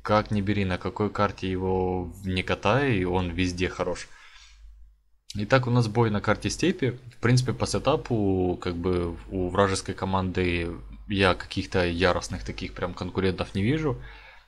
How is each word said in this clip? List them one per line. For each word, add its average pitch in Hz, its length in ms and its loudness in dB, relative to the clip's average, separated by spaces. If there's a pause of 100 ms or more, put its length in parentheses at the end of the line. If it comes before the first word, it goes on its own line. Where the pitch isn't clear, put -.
как 107 300 2
ни 104 80 0
бери, 101 240 0
на 90 140 0
какой 101 320 -2
карте 98 420 0
его 92 540 0
в-, 90 200 -10
не 92 160 0
катай, 107 640 2
он 90 280 0
везде 87 360 0
хорош. 87 400 -4 (1300)
Итак, 123 300 2
у - 20 0
нас 120 200 4
бой 113 220 4
на 104 100 0
карте 104 280 0
степи. - 480 0 (140)
В - 60 -20
принципе, 123 340 4
по 98 160 -2
сетапу, 98 960 2
как 90 140 -4
бы, 87 420 0 (120)
у 92 200 -2
вражеской 95 440 2
команды 90 800 0 (380)
я 95 260 6
каких-то - 500 -2
яростных 87 600 0
таких - 280 -8
прям 90 200 -6
конкурентов 92 600 -2
не 98 80 -2
вижу. 135 360 0 (500)